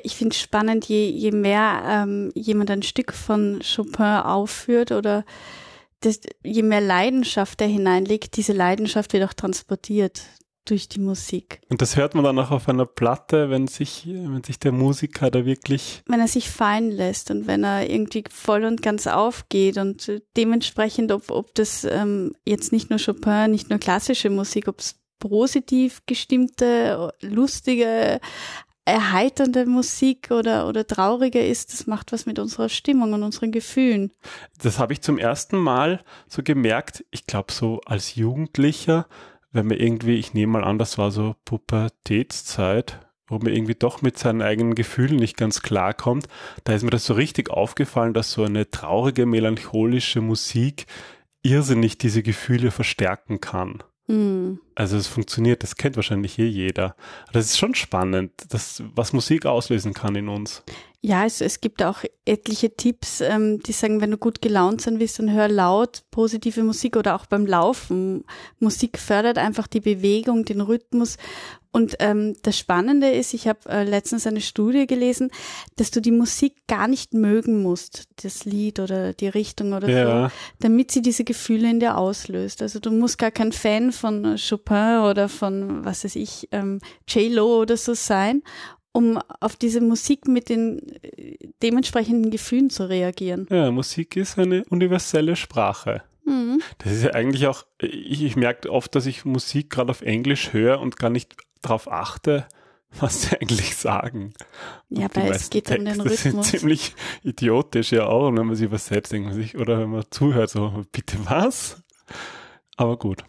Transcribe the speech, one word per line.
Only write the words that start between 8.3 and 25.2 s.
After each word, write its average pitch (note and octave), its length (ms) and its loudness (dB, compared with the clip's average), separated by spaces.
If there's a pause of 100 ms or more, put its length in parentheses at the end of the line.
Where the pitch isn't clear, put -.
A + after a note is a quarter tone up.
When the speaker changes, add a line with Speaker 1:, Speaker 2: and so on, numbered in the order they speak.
Speaker 1:
diese G#3+ 160 0
Leidenschaft G3+ 600 0
wird G3 140 4
auch F#3+ 60 -10
transportiert G3 880 -2 (440)
durch G#3 220 -2
die - 120 -8
Musik. F#3+ 600 -6 (100)
Speaker 2:
Und B2 120 0
das B2 140 2
hört D3 180 2
man D#3 100 4
dann C3+ 140 4
auch C3 140 0
auf C3+ 180 0
einer B2+ 160 4
Platte, C#3 640 2
wenn C3+ 180 0
sich, - 400 -8
wenn E3+ 360 -6
sich - 160 -10
der C#3+ 120 2
Musiker C3+ 600 0
da B2+ 120 4
wirklich C3+ 640 -2
Speaker 1:
Wenn A#3+ 120 4
er A3+ 80 4
sich A#3 240 -2
fallen G#3+ 400 0
lässt F#3+ 400 -4
und G#3 160 -4
wenn G3+ 160 2
er G3 260 0
irgendwie G#3+ 400 -2
voll G#3+ 360 0
und A3+ 180 0
ganz G#3 240 -2
aufgeht G3 720 0
und, G3 300 -4
äh, G#3 140 -6 (160)
dementsprechend, A3+ 760 2
ob, G3+ 200 -4
ob - 240 -4
das, - 280 -2
ähm, G3+ 520 -2 (100)
jetzt G#3 260 -2
nicht A3+ 200 0
nur G#3+ 80 0
Chopin, G#3+ 500 2
nicht G#3+ 220 0
nur G#3 80 0
klassische G3+ 500 0
Musik, G3+ 380 -2
ob's - 320 -6 (180)
positiv B3+ 880 0